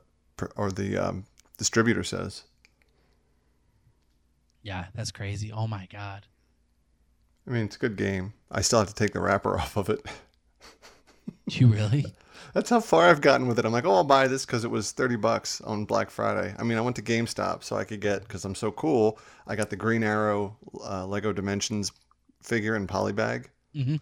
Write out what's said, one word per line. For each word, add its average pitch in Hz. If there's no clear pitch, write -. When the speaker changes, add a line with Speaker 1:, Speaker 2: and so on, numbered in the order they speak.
Speaker 1:
or 101
the, 98
um, 95
distributor 110
says. 92
Speaker 2:
Yeah, 92
that's 110
crazy. 101
Oh 107
my 98
God. 101
Speaker 1:
I -
mean, 120
it's 101
a -
good 110
game. 98
I -
still 117
have 101
to 98
take 104
the 90
wrapper 98
<laughs> -
off -
of 101
it. -
Speaker 2:
You 127
really? 107
Speaker 1:
That's -
how 240
far 170
I've 156
gotten 131
with 117
it. 117
I'm 110
like, 123
"Oh, 190
I'll 180
buy 135
this 131
'cause 117
it 113
was 110
thirty 123
bucks 110
on 107
Black 104
Friday." 104
I 107
mean, 117
I -
went 120
to 117
GameStop 107
so 107
I 101
could 101
get, 101
'cause -
I'm 98
so 110
cool, 120
I 101
got 107
the 101
Green 113
Arrow, 107
uh, 98
Lego 101
Dimensions 101
figure 110
in 98
polybag. 104
Speaker 2:
Mm-hmm. 143